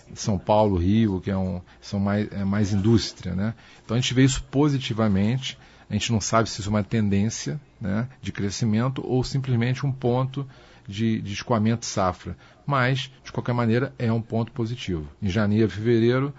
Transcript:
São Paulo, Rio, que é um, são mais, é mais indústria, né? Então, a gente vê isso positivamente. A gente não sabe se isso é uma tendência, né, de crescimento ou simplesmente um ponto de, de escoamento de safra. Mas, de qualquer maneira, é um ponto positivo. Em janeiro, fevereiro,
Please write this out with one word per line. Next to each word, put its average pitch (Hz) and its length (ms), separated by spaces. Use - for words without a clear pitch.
São 104 240
Paulo, 107 400
Rio, 98 420
que 95 100
é 98 80
um, 92 220
são - 180
mais, 101 320
é 98 140
mais 98 260
indústria, 101 640
né? 107 200
Então, 113 140
a - 20
gente 127 140
vê 127 100
isso 131 260
positivamente. 127 1080
A - 40
gente 104 200
não 107 80
sabe 113 280
se - 120
isso 90 80
é - 20
uma 107 120
tendência, 110 760
né, 104 280
de 98 100
crescimento 110 720
ou 127 180
simplesmente 127 600
um 139 60
ponto 131 560
de, 107 340
de 101 120
escoamento 113 480
de - 60
safra. 92 500
Mas, 131 440
de - 80
qualquer 123 220
maneira, 120 440
é 117 140
um 113 100
ponto 113 300
positivo. 101 560
Em 101 80
janeiro, 104 400
fevereiro, 117 680